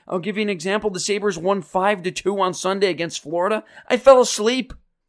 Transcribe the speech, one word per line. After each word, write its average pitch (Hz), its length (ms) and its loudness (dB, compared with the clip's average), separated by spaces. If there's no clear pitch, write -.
I'll 185 120 -4
give 185 180 -6
you 214 60 -2
an 208 80 -2
example. 196 400 -2
The 180 100 -8
Sabres 202 380 -2
won 190 240 -2
five 190 400 -2
to - 80 -4
two 196 300 -4
on 180 120 0
Sunday 190 380 -2
against 165 320 -6
Florida. 180 420 -4
I 254 80 2
fell 254 240 8
asleep. 240 540 0